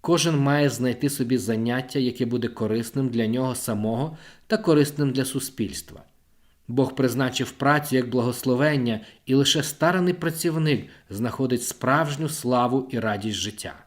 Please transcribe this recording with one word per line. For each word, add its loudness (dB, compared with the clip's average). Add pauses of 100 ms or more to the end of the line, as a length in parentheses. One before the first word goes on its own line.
Кожен 2
має 4
знайти 0
собі 0
заняття, -2
яке 0
буде -2
корисним -2
для 0
нього 0
самого -2 (300)
та 0
корисним 4
для 0
суспільства. -6 (640)
Бог 0
призначив 0
працю 2
як 0
благословення, 0 (260)
і 0
лише 4
стараний 2
працівник 0 (240)
знаходить -2
справжню 0
славу 0
і -4
радість -2
життя. -8 (140)